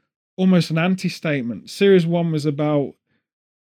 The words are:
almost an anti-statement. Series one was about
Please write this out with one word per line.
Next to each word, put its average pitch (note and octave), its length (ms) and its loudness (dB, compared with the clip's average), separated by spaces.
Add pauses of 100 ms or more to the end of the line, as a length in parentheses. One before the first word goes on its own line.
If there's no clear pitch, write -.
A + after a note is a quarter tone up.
(360)
almost F#3 340 2
an D#3+ 80 -2
anti-statement. D#3+ 920 -4
Series F#3+ 360 4
one E3+ 260 -2
was D3+ 140 -2
about D3 480 -2 (800)